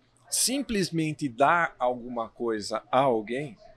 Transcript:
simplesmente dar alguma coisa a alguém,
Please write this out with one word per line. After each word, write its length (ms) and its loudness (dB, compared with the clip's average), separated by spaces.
simplesmente 1000 -2
dar 500 4
alguma 500 -2
coisa 640 -4
a 80 4
alguém, 580 0